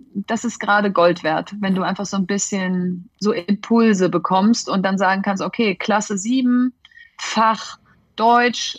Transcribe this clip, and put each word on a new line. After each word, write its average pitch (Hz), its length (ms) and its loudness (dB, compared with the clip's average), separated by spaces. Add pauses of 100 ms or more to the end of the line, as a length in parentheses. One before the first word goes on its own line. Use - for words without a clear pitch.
(140)
das 220 300 -6
ist - 160 -6
gerade 208 320 2
Gold 175 300 2
wert, 160 380 -2
wenn 190 140 0
du 185 80 -2
einfach 185 240 -4
so 202 100 -6
ein 185 100 -2
bisschen 185 920 -4
so 208 140 0
Impulse 202 760 2
bekommst 190 600 2
und 190 140 0
dann 190 140 0
sagen 190 240 2
kannst, 196 220 -2
„Okay, 190 320 -2
Klasse 202 420 -2
sieben, 247 560 0 (460)
Fach - 600 -2 (380)
Deutsch, 240 640 2